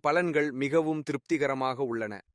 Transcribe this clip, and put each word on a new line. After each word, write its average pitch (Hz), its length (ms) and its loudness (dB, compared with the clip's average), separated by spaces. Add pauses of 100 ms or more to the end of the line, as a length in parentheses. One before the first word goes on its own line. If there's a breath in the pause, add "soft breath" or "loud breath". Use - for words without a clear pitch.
பலன்கள் 151 440 2
மிகவும் 151 520 0
திருப்திகரமாக 135 800 -2
உள்ளன. 110 380 -4 (140)